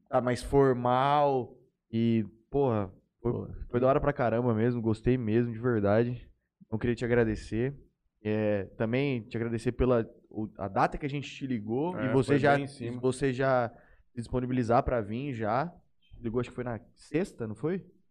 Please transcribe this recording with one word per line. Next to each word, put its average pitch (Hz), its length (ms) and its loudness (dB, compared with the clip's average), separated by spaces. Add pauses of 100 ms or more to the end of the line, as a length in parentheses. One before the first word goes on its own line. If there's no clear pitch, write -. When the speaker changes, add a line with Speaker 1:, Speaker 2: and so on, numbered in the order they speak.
Speaker 1:
tá 127 120 2
mais 120 220 -2
formal 135 1120 2 (360)
e, 113 320 2 (260)
porra, 113 400 2 (300)
foi, 120 120 -2
Speaker 2:
Pô. 104 160 -6 (220)
Speaker 1:
foi 123 100 0
da 127 80 4
hora 143 120 4
pra 143 120 0
caramba 120 420 0
mesmo, 120 260 0
gostei 113 380 0
mesmo, 117 340 0
de 110 60 -10
verdade. 117 680 0 (380)
Então, 110 120 -4
queria 120 180 0
te 123 80 -6
agradecer. 117 680 0 (480)
É, 107 420 0 (120)
também 123 460 0
te 113 140 -10
agradecer 117 360 -2
pela, 123 360 2 (220)
o, 107 180 -6 (100)
a 98 100 -6
data 120 300 0
que 151 80 -6
a - 40 -2
gente 139 200 -6
te - 160 -12
ligou 123 520 -4
Speaker 3:
É, 107 80 -2
Speaker 1:
e 110 60 -2
você 131 200 2
Speaker 3:
foi 143 60 4
Speaker 1:
já, 143 180 4
Speaker 3:
bem 139 80 -2
em 135 40 -8
cima. 123 320 -10
Speaker 1:
você 127 320 0
já 127 360 2 (420)
se - 100 -18
disponibilizar 123 640 0
pra 123 180 0
vir 120 320 -6
já. 120 400 -2 (480)
Ligou, 117 200 -2
acho 120 100 -4
que - 60 -18
foi 123 80 -8
na 117 160 -8 (140)
sexta, - 520 -4
não 107 80 -6
foi? 170 300 -4 (260)